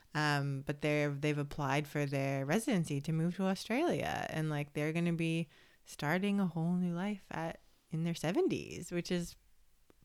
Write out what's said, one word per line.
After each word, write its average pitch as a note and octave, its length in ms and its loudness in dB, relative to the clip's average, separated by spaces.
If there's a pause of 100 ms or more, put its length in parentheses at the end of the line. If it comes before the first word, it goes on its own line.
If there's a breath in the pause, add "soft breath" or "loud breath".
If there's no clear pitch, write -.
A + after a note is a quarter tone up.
(120 loud breath)
Um, C#3+ 540 0
but C#3+ 140 -4
they're, D3 300 2
they've D3 280 0
applied C#3+ 480 0
for D3 180 -2
their C#3 400 0
residency E3 580 2
to D#3+ 100 -2
move D#3+ 240 0
to G3 80 0
Australia G3+ 840 0
and, D#3 200 -2
like, D3 220 -4
they're D3+ 200 0
gonna E3+ 200 2
be E3 340 0 (380 soft breath)
starting F#3+ 560 2
a F#3+ 60 2
whole E3 280 0
new F3+ 200 2
life G3 360 -4
at, E3 300 -6 (320)
in D#3+ 100 -2
their E3+ 120 0
seventies, F3 760 0
which F3 220 -2
is F3 240 -2 (680)